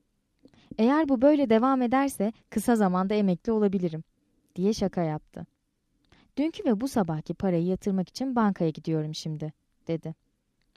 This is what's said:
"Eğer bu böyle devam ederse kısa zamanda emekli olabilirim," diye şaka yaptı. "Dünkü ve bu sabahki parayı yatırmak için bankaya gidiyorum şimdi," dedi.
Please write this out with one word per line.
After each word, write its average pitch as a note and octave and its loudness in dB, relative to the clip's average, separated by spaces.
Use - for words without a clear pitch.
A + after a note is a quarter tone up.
"Eğer C#4 2
bu B3 0
böyle C#4+ 6
devam B3+ 4
ederse B3 0
kısa A3+ 0
zamanda F#3+ 2
emekli G3+ 0
olabilirim," F#3 0
diye F#3+ 0
şaka F#3+ -2
yaptı. D#3+ -6
"Dünkü E4 -2
ve A3 2
bu C4+ -4
sabahki E3+ -2
parayı F3 0
yatırmak F#3 -2
için C4 -6
bankaya F#3+ 0
gidiyorum D#3 -4
şimdi," D#3 -10
dedi. D#3+ -6